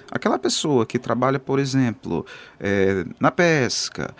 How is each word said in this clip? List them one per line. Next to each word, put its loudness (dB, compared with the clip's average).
aquela -2
pessoa 2
que -4
trabalha, 0
por -2
exemplo, -2
eh, 2
na 4
pesca, 0